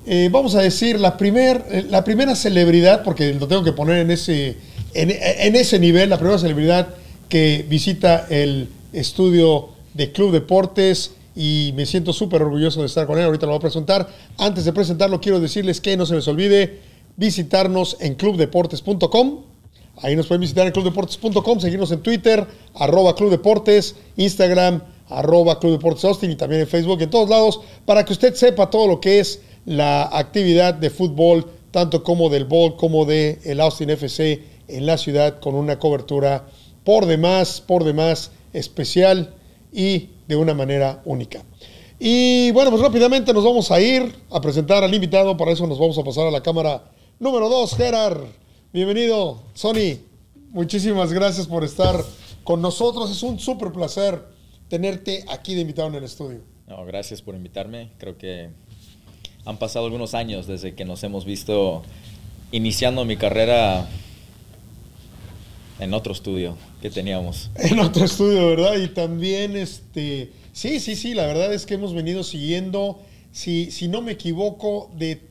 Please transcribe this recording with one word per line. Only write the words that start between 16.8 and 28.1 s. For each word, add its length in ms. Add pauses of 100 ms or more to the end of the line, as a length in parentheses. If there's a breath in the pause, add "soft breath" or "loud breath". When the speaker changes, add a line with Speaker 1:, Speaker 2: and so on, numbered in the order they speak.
Speaker 1:
visitarnos 840
en 140
club 220
deportes 460
punto 280
com. 340 (540 soft breath)
Ahí 180
nos 100
pueden 140
visitar 260
en 60
club 140
deportes 300
punto 260
com, 180
seguirnos 320
en 100
Twitter, 440 (280 loud breath)
arroba 400
Club 160
Deportes, 640 (220 loud breath)
Instagram, 680 (260 loud breath)
arroba 520
Club 120
Deportes 320
Austin, 260
y 60
también 260
en 40
Facebook, 360
en 80
todos 180
lados, 320 (240 loud breath)
para 200
que 80